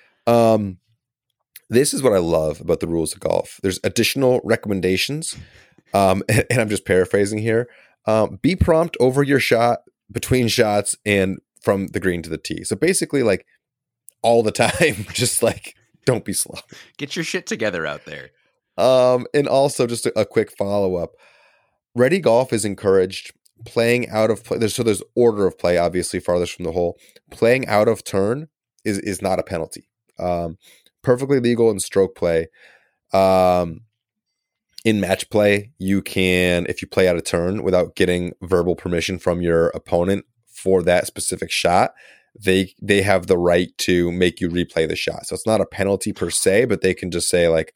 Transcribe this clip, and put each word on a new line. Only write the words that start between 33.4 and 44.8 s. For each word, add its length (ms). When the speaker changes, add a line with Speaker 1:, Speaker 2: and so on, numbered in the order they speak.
Speaker 1:
in 160
match 320
play, 480
you 240
can, 640
if 140
you 60
play 200
out 80
of 80
turn 400
without 320
getting 380
verbal 320
permission 420
from 240
your 280
opponent 560
for 380
that 240
specific 440
shot, 420
they, 420
they 200
have 260
the 100
right 420
to 320
make 300
you 80
replay 380